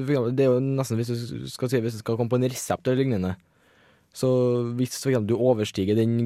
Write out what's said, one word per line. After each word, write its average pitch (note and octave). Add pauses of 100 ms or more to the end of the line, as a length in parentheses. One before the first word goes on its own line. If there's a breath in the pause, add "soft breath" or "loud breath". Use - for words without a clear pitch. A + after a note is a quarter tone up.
for C3+
eksempel, B2
det C3+
er C3
jo B2
nesten C3+
hvis A#2+
du A#2+
skal B2+
si, B2
hvis A2+
det G#2
skal A#2
komme A#2+
på B2
en B2+
resept -
eller B2+
lignende, G2 (800 soft breath)
så - (480)
hvis B2
for C#3
eksempel A2+
du A2
overstiger G#2+
den A#2